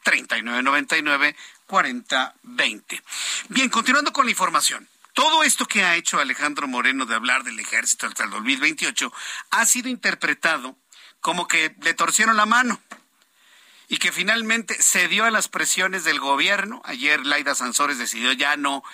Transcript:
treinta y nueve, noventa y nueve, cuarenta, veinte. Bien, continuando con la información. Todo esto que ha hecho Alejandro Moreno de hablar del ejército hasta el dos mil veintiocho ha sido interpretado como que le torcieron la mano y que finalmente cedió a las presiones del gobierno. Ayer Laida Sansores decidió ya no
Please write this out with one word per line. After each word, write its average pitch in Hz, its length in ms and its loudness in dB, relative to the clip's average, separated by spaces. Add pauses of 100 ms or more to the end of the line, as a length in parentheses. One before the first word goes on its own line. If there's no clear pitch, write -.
treinta 131 380 0
y - 20 -4
nueve, 120 220 -2
noventa 139 340 2
y 151 60 0
nueve, 143 320 2 (320)
cuarenta, 131 720 0
veinte. 123 640 -4 (460)
Bien, 247 200 2
continuando 269 420 2
con 269 140 2
la 226 60 0
información. 160 560 0 (260)
Todo 320 280 4
esto 262 240 2
que 202 180 0
ha 175 120 4
hecho 170 240 0
Alejandro 143 480 -2
Moreno 127 400 0
de 113 80 -2
hablar 127 280 0
del 117 160 -10
ejército 117 460 -2
hasta 113 180 -4
el 110 60 -2
dos 107 140 -8
mil 131 160 0
veintiocho 147 520 -2 (380)
ha 220 160 2
sido 247 240 0
interpretado 160 880 -2 (440)
como 170 260 -2
que 160 340 0
le 165 140 0
torcieron 220 420 2
la 214 80 4
mano 233 340 2 (1080)
y 160 100 -2
que 180 140 0
finalmente 220 680 0
cedió 190 460 2
a 226 60 2
las 208 160 0
presiones 185 560 -2
del 151 160 2
gobierno. 196 640 0
Ayer 143 400 0
Laida 143 300 0
Sansores 127 420 -2
decidió 113 360 -2
ya 143 240 0
no 139 260 -4 (100)